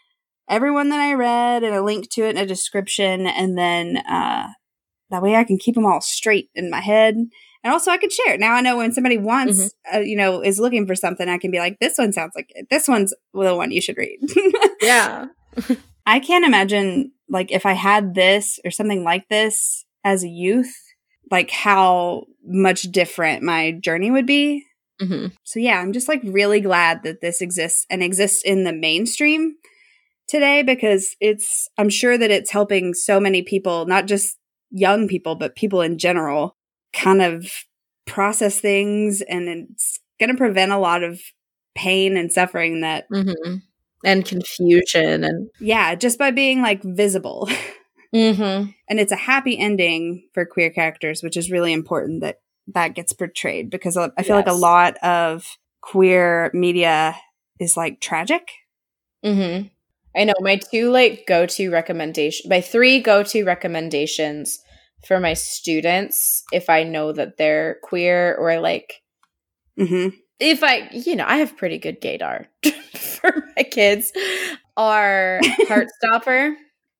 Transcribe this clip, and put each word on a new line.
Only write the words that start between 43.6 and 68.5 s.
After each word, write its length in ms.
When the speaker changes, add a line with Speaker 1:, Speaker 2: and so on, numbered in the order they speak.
Speaker 2:
And 220
confusion 960
and 260
Speaker 1:
Yeah, 360
just 220
by 140
being, 300
like, 220
visible. 720
<laughs> 40
Speaker 2:
Mm-hmm. 580
Speaker 1:
And 100
it's 140
a 20
happy 420
ending 760
for 120
queer 240
characters, 540
which 140
is 120
really 220
important 480
that 200
that 200
gets 200
portrayed, 560
because 260
I 140
feel 120
like 120
a 40
Speaker 2:
Yes. 80
Speaker 1:
lot 380
of 480
queer 760
media 600
is, 200
like, 240
tragic. 400
Speaker 2:
Mm-hmm. 440
I 120
know. 160
My 160
two, 320
like, 360
go-to 460
recommendation, 800
my 100
three 400
go-to 460
recommendations 1120
for 140
my 120
students, 1160
if 180
I 140
know 300
that 240
they're 440
queer 540
or, 240